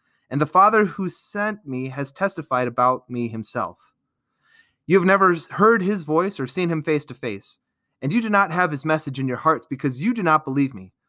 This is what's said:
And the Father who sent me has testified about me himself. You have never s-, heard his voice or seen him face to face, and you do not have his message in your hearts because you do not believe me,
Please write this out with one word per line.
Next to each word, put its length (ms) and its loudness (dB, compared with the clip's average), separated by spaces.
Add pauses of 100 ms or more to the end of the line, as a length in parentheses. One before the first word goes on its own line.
(300)
And 100 -2
the 60 2
Father 400 6
who 240 -6
sent 560 -6
me 220 -6
has 220 -8
testified 580 -2
about 420 0
me 180 -4
himself. 640 -8 (960)
You 100 4
have 100 4
never 280 6
s-, 140 -6
heard 340 4
his 220 -2
voice 360 0
or 60 -4
seen 240 -2
him 120 -2
face 220 0
to 80 -14
face, 460 -10 (420)
and 140 -4
you 80 0
do 80 -4
not 200 2
have 200 0
his 160 -6
message 320 -2
in 100 -2
your 80 -4
hearts 300 0
because 340 -4
you 140 0
do 80 -4
not 240 2
believe 260 0
me, 220 -18 (140)